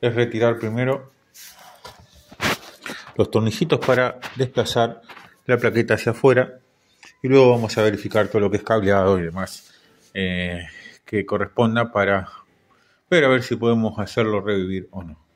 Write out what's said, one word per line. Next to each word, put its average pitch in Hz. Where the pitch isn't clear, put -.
es 117
retirar 117
primero 123
los 104
tornillitos 113
para 123
desplazar 123
la 123
plaqueta 117
hacia 113
afuera 127
y 131
luego 131
vamos 113
a 113
verificar 104
todo 110
lo 101
que 101
es 101
cableado 98
y -
demás, 85
eh, 90
que 104
corresponda 113
para 98
ver 165
a -
ver 127
si 120
podemos 113
hacerlo 107
revivir 95
o 92
no. 82